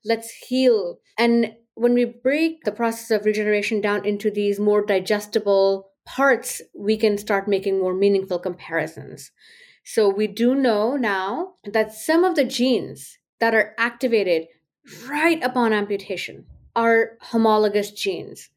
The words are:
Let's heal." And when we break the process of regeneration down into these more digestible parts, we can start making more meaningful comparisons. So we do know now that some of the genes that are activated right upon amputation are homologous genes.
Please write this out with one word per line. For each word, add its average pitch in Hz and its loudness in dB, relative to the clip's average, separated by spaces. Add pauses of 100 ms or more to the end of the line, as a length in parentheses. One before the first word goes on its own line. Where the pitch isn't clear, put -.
Let's 226 -4 (180)
heal." 240 2 (180)
And 233 2 (200)
when 240 2
we 240 4
break 311 -2
the 202 -2
process 233 -4
of 208 0
regeneration 208 0
down 202 -2
into 208 -2
these 202 -2
more 208 2
digestible 196 0 (120)
parts, - 0 (120)
we 208 0
can 214 0
start 196 -2
making 190 -2
more 185 -2
meaningful 190 0
comparisons. - -8 (540)
So 214 2
we 202 0
do 233 0
know 247 2
now 226 -4 (100)
that 220 -2
some 330 2
of 370 2
the 294 2
genes 233 -2 (200)
that 226 2
are 214 2
activated 226 0 (580)
right 311 0
upon 240 0
amputation 202 -6 (280)
are 226 2
homologous 214 2
genes. - -8